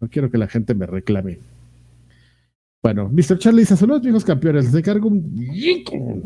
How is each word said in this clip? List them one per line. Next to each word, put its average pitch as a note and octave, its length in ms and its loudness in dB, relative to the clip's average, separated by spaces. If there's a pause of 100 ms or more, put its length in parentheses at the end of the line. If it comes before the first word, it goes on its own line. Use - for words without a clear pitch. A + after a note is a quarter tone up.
No A2+ 80 -6
quiero C#3 220 -2
que A#2+ 80 0
la G#2 100 0
gente A2+ 260 -2
me F#2+ 120 -2
reclame. F#2+ 520 -4 (1400)
Bueno, G2+ 280 0
mister F3 280 2
Charlie A3+ 240 4
dice, G3 140 4
"Saludos A#3+ 260 2
viejos A3+ 220 0
campeones, D3 420 0
les A#2+ 80 2
encargo G#3 340 0
un", D3 1160 -4